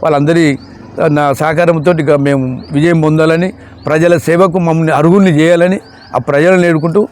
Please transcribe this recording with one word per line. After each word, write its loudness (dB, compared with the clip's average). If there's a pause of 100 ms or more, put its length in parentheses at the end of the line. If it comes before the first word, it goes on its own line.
వాళ్ళందరి 0 (720)
నా 0 (160)
సహకారంతో 0 (120)
ఇక 0 (140)
మేము 0 (320)
విజయం 0
పొందాలని, 0 (380)
ప్రజల 2 (120)
సేవకు 0
మమ్మల్ని 0
అర్హుల్ని 2
చేయాలని 2 (380)
ఆ -2 (100)
ప్రజలను 2
వేడుకుంటూ 0 (120)